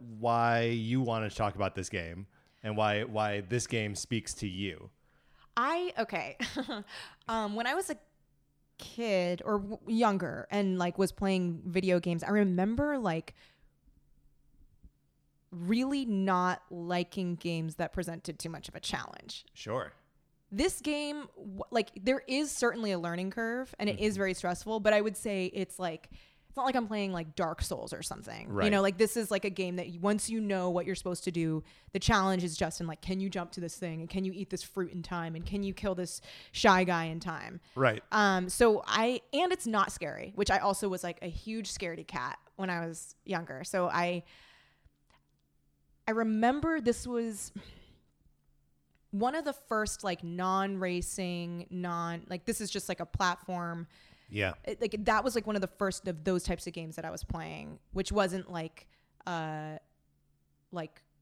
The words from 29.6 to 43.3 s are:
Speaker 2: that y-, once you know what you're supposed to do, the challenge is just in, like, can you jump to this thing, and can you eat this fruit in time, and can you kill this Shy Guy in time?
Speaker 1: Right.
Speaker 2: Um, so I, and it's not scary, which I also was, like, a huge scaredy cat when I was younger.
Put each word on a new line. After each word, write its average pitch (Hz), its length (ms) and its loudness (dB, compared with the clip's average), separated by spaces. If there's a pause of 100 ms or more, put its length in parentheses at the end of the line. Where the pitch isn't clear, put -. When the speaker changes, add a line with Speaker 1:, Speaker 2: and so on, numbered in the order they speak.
Speaker 2:
that 175 100 -4
y-, 170 140 -10
once 202 280 2
you 226 120 -2
know 190 300 0
what 175 140 2
you're 180 120 -2
supposed 180 280 -4
to 190 60 -2
do, 160 320 0 (300)
the 190 80 -2
challenge 190 420 4
is 165 140 -4
just 160 240 -2
in, 170 80 -4
like, 156 120 -10
can 190 200 -2
you 196 100 -2
jump 175 220 -6
to - 80 -10
this 170 160 -8
thing, 165 240 -6
and 165 100 -10
can 190 140 -2
you 190 100 -2
eat 190 160 -6
this 180 140 -6
fruit - 280 -4
in 180 100 -6
time, 165 340 -6
and 170 100 -6
can 208 160 -2
you 196 100 -2
kill 190 220 -2
this 180 260 -4 (300)
Shy 185 320 8
Guy 175 220 2
in 160 160 -6
time? 160 400 -8 (160)
Speaker 1:
Right. 123 340 6
Speaker 2:
Um, 190 380 6
so 220 380 6
I, 226 340 2 (120)
and 349 200 2
it's 359 140 -2
not 220 260 2
scary, - 420 -8
which 202 160 2
I 190 80 6
also 196 300 2
was, 185 160 -2
like, 175 180 -6
a 180 60 -6
huge 220 440 -6
scaredy 165 340 -6
cat 135 320 -4 (180)
when 190 140 -2
I 170 140 -2
was 165 300 -8 (100)
younger. 165 380 -4